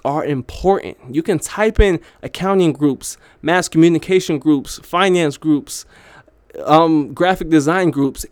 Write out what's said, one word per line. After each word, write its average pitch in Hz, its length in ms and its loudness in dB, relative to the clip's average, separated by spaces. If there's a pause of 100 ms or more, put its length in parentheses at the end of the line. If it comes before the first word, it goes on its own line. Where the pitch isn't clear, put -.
are 143 200 -2
important. 143 720 -4 (120)
You 143 140 -4
can 170 160 -2
type 214 400 -4
in 196 220 2 (240)
accounting 185 480 0
groups, 139 460 -4 (220)
mass 170 280 -2
communication 165 720 2
groups, 147 420 0
finance 175 540 0
groups, - 480 -4 (800)
um, 156 500 4
graphic 180 360 0
design 165 400 2
groups, 139 420 -4